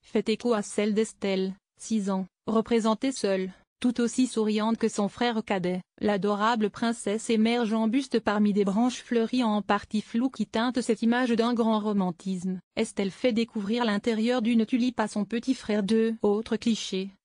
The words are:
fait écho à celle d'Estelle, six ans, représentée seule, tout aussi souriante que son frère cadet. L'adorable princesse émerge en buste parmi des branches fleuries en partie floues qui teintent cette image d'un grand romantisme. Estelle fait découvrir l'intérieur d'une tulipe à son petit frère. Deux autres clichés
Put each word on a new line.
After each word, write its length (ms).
fait 240
écho 240
à 100
celle 320
d'Estelle, 600
six 300
ans, 160
représentée 640
seule, 400
tout 240
aussi 240
souriante 500
que 120
son 200
frère 340
cadet. 380
L'adorable 680
princesse 640
émerge 420
en 160
buste 320
parmi 320
des 140
branches 360
fleuries 400
en 200
partie 400
floues 260
qui 180
teintent 360
cette 180
image 300
d'un 240
grand 260
romantisme. 800
Estelle 340
fait 220
découvrir 540
l'intérieur 560
d'une 240
tulipe 340
à 80
son 160
petit 300
frère. 280
Deux 380
autres 380
clichés 520